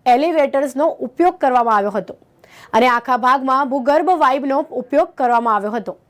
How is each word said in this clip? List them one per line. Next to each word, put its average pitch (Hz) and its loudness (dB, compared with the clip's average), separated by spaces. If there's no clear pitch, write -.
એલિવેટર્સનો 277 2
ઉપયોગ 339 0
કરવામાં 247 2
આવ્યો 202 -2
હતો 190 -8
અને 233 2
આખા 240 0
ભાગમાં 262 0
ભૂગર્ભ 285 0
વાઇબનો 277 0
ઉપયોગ 302 -2
કરવામાં 240 0
આવ્યો 208 -4
હતો. 208 -8